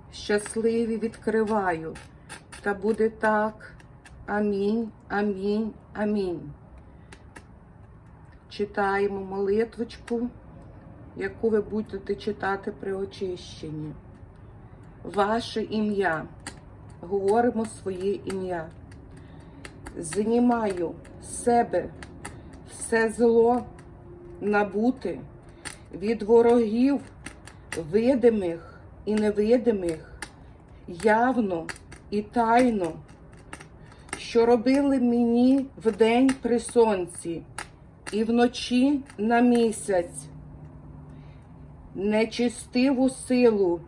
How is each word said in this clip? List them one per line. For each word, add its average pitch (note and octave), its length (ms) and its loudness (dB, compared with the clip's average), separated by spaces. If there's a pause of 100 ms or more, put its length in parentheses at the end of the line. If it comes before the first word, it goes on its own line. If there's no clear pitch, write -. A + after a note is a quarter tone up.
(120)
щасливі A3+ 840 0
відкриваю. G#3 1000 -2 (640)
Та G3+ 120 -2
буде A3 360 0
так. A3 640 -2 (540)
Амінь, G#3 680 0 (160)
амінь, G#3 680 -2 (200)
амінь. F#3+ 580 -2 (2000)
Читаємо G3+ 720 -2
молитвочку, A3 1080 -4 (840)
яку G3 340 -4
ви G#3+ 120 2
будете G3+ 540 -6
читати G3 640 -6
при G3 140 -6
очищенні. F3 1000 -10 (1080)
Ваше G#3 600 -2
ім'я. G3 640 -2 (760)
Говоримо G#3+ 640 0
своє F#3+ 480 -6
ім'я. F3+ 560 -6 (1300)
Знімаю G#3+ 960 0 (300)
з - 220 -14
себе A#3 460 2 (800)
все A3+ 400 0
зло, A#3 560 4 (760)
набуте G3+ 760 0 (760)
від G#3+ 280 -4
ворогів, A#3 800 4 (920)
видимих A3 880 2 (260)
і G#3+ 100 0
невидимих, G#3 1000 2 (760)
явно G#3 800 2 (420)
і G#3 120 -2
тайно, A3+ 720 2 (1200)
що - 280 2
робили C4 540 4
мені A#3+ 680 4 (120)
вдень A3+ 540 4 (100)
при A#3 180 2
сонці F#3 840 0 (680)
і G#3+ 120 0
вночі B3 760 2 (180)
на A#3 240 2
місяць. A3+ 840 2 (1700)
Нечистиву A#3 1120 0
силу G#3+ 800 2